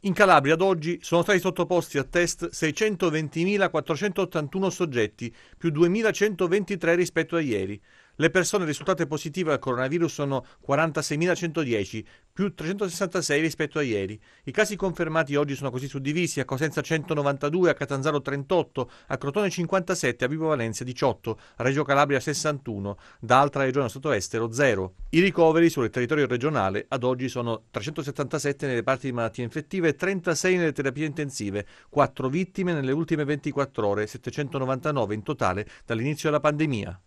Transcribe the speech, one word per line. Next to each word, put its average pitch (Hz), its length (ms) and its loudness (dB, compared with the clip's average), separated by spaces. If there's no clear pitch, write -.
In 190 100 0
Calabria 160 400 6
ad 160 80 0
oggi 175 400 0
sono - 180 2
stati 190 180 4
sottoposti 170 600 0
a 135 60 -2
test 175 440 -2
seicentoventimila 170 1200 0
quattrocentottantuno 175 1000 -2
soggetti, 120 640 -2
più 170 100 0
duemilacentoventitré 185 1300 2
rispetto 165 420 0
a 165 40 2
ieri. 104 380 -2
Le 156 120 4
persone 180 380 2
risultate 156 400 -2
positive 156 460 -4
al 131 60 0
coronavirus 135 540 -2
sono 139 320 -4
quarantaseimilacentodieci, 151 1500 -2
più 190 240 -4
trecentosessantasei 175 840 -2
rispetto 156 380 -2
a 151 40 0
ieri. 104 380 -2
I 139 60 -8
casi 214 260 0
confermati 160 600 -2
oggi 143 180 0
sono 131 160 -6
così 127 180 -8
suddivisi: 147 500 -2
a 131 60 -2
Cosenza 143 380 -2
centonovantadue, 147 880 0
a 135 40 2
Catanzaro 143 460 -2
trentotto, 139 720 -2
a 135 100 -4
Crotone 185 320 -2
cinquantasette, 170 800 -2
a - 20 0
Vibo 160 200 -2
Valentia 120 360 -2
diciotto, 120 540 -2
a 117 60 -8
Reggio 139 200 2
Calabria 139 380 4
sessantuno, 120 800 -4
da 123 220 6
altra 143 240 2
regione 131 240 2
sotto 139 220 -4
estero 113 420 -2
zero. 110 440 2
I 160 100 4
ricoveri 170 500 6
sul 127 180 0
territorio 131 380 0
regionale 120 640 0
ad 127 160 -4
oggi 127 260 0
sono 117 400 -4
trecentosettantasette 143 960 -4
nei 131 80 -2
reparti 127 320 -2
di 131 60 -4
malattie 120 320 -4
infettive 156 440 -2
e 147 60 2
trentasei 185 640 0
nelle 160 140 2
terapie 139 340 -4
intensive, 104 580 -6
quattro 139 400 0
vittime 180 460 -2
nelle 135 180 -2
ultime 156 320 0
ventiquattro 139 640 -2
ore, 101 200 2
settecentonovantanove 131 1080 -2
in 107 80 -6
totale 104 440 -2
dall'inizio 135 420 -2
della 147 120 2
pandemia. 147 680 -2